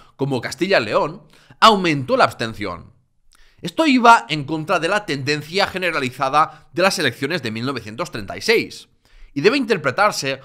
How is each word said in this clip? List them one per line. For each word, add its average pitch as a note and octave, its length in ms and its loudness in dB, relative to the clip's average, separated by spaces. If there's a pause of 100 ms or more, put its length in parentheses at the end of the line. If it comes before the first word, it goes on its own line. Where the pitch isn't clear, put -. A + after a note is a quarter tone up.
(160)
como C3+ 260 -4
Castilla F3+ 380 0
y A#2 40 0
León, D#3+ 380 -2 (380)
aumentó F#3+ 580 4
la G3 60 6
abstención. G#2 680 -6 (720)
Esto D#4+ 240 -2
iba A#3+ 420 6
en D3+ 160 -4
contra D#3 340 -2
de D#3+ 100 -2
la G3+ 180 -2
tendencia D3+ 600 -2
generalizada D3+ 1080 -2
de E3+ 80 0
las F#3+ 160 2
elecciones C#3 440 -4
de A#2 80 -6
mil A2+ 140 -8
novecientos B2 460 -8
treinta F#2+ 260 -10
y G2+ 60 -12
seis, - 480 -2 (420)
y C#3+ 80 -4
debe A3 160 4
interpretarse F3 880 0